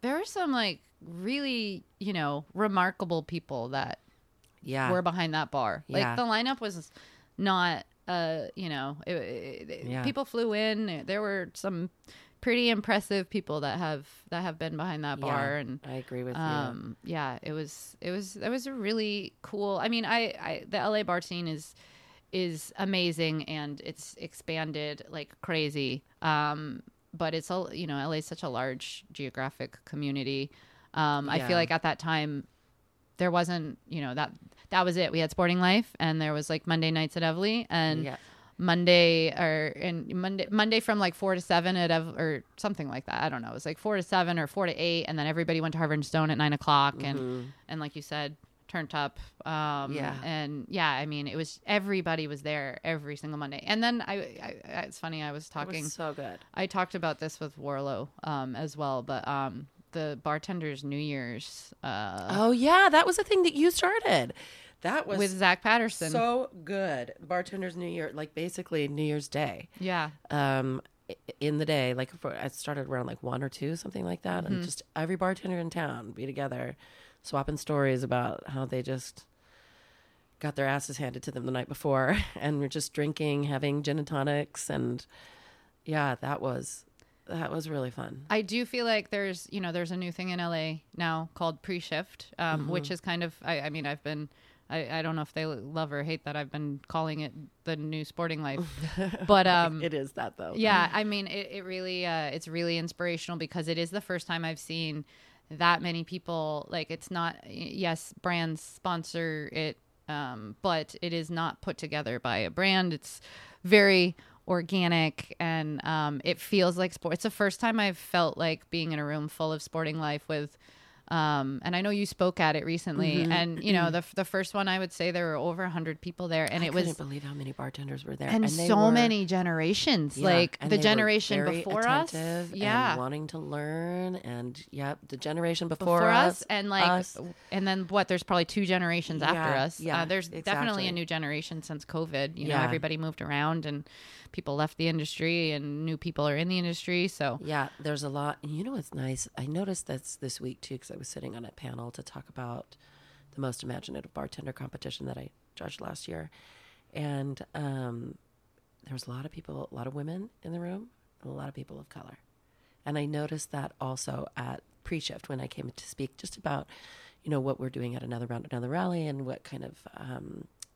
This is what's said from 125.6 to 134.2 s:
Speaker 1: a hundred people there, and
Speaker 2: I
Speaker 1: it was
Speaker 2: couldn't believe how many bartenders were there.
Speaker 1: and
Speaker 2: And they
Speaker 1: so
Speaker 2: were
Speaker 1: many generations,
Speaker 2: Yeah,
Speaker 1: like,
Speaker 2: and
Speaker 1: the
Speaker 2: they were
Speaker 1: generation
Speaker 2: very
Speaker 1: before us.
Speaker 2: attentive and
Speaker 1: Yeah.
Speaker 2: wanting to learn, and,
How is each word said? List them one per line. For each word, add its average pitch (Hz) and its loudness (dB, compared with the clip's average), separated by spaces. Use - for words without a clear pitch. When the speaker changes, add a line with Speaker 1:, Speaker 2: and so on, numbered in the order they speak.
Speaker 1:
a 180 -2
hundred 160 -2
people 180 -6
there, 160 2
and 170 0
Speaker 2:
I 170 2
Speaker 1:
it 151 0
was 180 4
Speaker 2:
couldn't 165 0
believe 143 -6
how 143 -8
many 139 -6
bartenders 135 -8
were 139 -6
there. 139 -2
Speaker 1:
and 220 6
Speaker 2:
And 196 4
they 170 2
Speaker 1:
so 208 10
Speaker 2:
were 214 10
Speaker 1:
many 226 6
generations, 170 4
Speaker 2:
Yeah, 143 2
Speaker 1:
like, 175 6
Speaker 2:
and 151 0
Speaker 1:
the 214 8
Speaker 2:
they 202 6
were - 4
Speaker 1:
generation 214 6
Speaker 2:
very 165 2
Speaker 1:
before 202 0
us. 302 4
Speaker 2:
attentive 170 -2
and 190 -6
Speaker 1:
Yeah. 214 4
Speaker 2:
wanting 147 -2
to 160 -8
learn, 165 -2
and, 123 -8